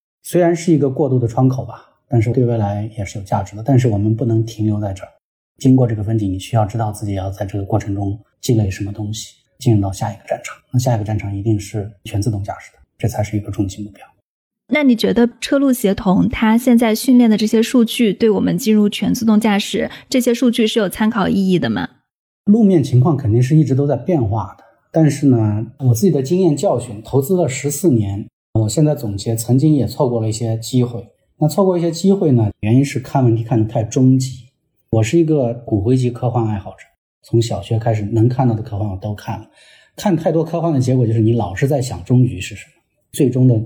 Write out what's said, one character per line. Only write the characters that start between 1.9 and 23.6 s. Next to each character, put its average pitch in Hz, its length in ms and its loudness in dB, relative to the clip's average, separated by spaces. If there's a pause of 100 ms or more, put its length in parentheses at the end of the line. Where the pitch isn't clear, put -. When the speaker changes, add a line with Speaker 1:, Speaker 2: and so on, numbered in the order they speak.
Speaker 1:
但 117 140 2
是 113 100 0
对 123 120 2
未 120 120 0
来 104 400 -2
也 104 80 -6
是 - 140 -12
有 98 60 -12
价 104 180 -4
值 101 140 -12
的。 110 80 -12
但 135 140 0
是 123 100 0
我 104 100 -2
们 110 160 0
不 113 100 -4
能 113 200 0
停 107 200 -8
留 104 160 0
在 101 120 -6
这 95 100 -12
儿， - 60 -20 (500)
经 131 160 4
过 127 120 4
这 110 100 -2
个 104 80 -4
分 110 120 -2
级， 104 120 -2
你 95 100 -4
需 - 160 -12
要 110 100 4
知 101 140 -6
道 107 140 -4
自 104 120 -10
己 101 100 -4
要 95 160 -6
在 95 140 -8
这 98 140 -8
个 98 60 -6
过 107 140 -2
程 104 160 -6
中 101 240 -6 (220)
积 - 140 -8
累 104 160 0
什 98 140 -8
么 101 80 -10
东 104 200 -10
西， - 220 -14 (240)
进 117 160 2
入 104 60 2
到 98 100 -2
下 104 220 -8
一 101 40 -14
个 - 100 -20
战 - 180 -6
场。 - 100 -14 (160)
那 127 80 -2
下 127 180 0
一 - 20 -4
个 104 60 -6
战 104 140 -4
场 101 160 -8
一 101 80 -6
定 107 160 -2
是 101 320 -10 (140)
全 - 160 -6
自 110 100 -2
动 101 120 -6
驾 - 160 -10
驶 - 140 -20
的， - 60 -20 (200)
这 - 80 -4
才 107 160 -4
是 104 160 -6
一 - 20 -4
个 101 100 -12
终 101 160 -4
极 95 160 -12
目 104 80 -14
标。 - 140 -20 (680)
Speaker 2:
那 302 100 0
你 254 140 4
觉 202 160 0
得 233 160 4 (140)
车 - 160 0
路 277 120 2
协 202 240 0
同 185 320 2
它 220 300 2
现 240 200 4
在 233 180 2
训 247 240 4
练 240 100 6
的 214 80 4
这 214 100 0
些 220 160 2
数 233 220 2
据， 220 300 0
对 226 160 2
我 190 100 2
们 175 160 0
进 214 180 0
入 208 140 4
全 196 240 -2
自 214 140 -2
动 214 120 4
驾 214 200 2
驶， - 320 -4 (180)
这 269 100 0
些 247 140 2
数 240 180 2
据 226 160 2
是 220 120 0
有 202 100 0
参 214 220 -2
考 190 180 0
意 190 220 0
义 180 80 4
的 139 100 -2
吗？ 95 180 -4 (600)
Speaker 1:
路 220 180 4
面 185 180 6
情 120 160 2
况 139 160 4
肯 - 160 -2
定 117 120 4
是 127 120 0
一 156 80 6